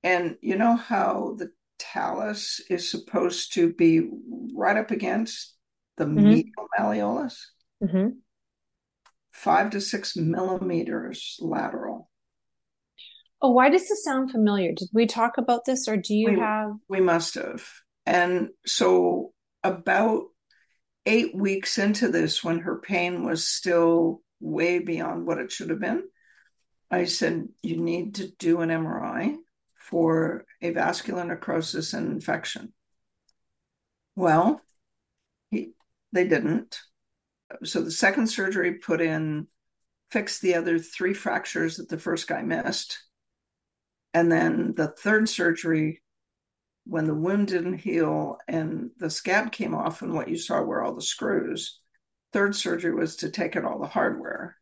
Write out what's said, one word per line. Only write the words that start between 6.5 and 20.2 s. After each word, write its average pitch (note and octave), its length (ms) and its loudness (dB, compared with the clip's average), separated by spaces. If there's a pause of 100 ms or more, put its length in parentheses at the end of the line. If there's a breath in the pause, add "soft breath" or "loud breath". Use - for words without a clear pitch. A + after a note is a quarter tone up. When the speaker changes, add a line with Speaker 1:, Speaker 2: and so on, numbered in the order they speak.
Speaker 1:
malleolus? G#3+ 600 0 (440)
Speaker 2:
Mm-hmm. F#3 260 2 (1200)
Speaker 1:
Five - 400 2
to G3+ 100 -4
six - 340 -6
millimeters F3 1200 -2
lateral. - 680 -6 (1300 loud breath)
Speaker 2:
Oh, C4+ 80 6
why B3+ 200 8
does F4+ 200 4
this - 140 -4
sound C4 260 0
familiar? G#3 440 2
Did F3+ 200 -8
we A3+ 140 6
talk A#3+ 320 0
about A#3+ 260 2
this, C4 220 -2
or A3 100 0
do G3 160 -2
you G#3+ 200 4
Speaker 1:
We, F#3 60 4
Speaker 2:
have? G#3+ 340 0 (140)
Speaker 1:
we F#3+ 120 -2
must E3+ 340 2
have. - 320 -8 (400)
And F3+ 440 2 (160)
so - 680 2 (300)
about G3 640 2 (800)